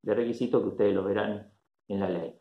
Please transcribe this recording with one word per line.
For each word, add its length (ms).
de 120
requisitos 480
que 60
ustedes 260
lo 100
verán 480
en 120
la 80
ley. 320